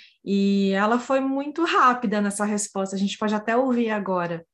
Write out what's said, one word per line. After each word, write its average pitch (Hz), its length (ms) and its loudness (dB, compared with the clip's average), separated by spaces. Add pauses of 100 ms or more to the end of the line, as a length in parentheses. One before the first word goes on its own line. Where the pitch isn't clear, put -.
(240)
E 196 460 2
ela 214 300 2
foi 269 180 0
muito 277 460 -2
rápida 247 560 2
nessa 202 240 -2
resposta, 202 500 -4
a 196 40 -4
gente 196 200 -2
pode 214 160 0
até 214 220 -2
ouvir 240 340 2
agora. 185 640 -4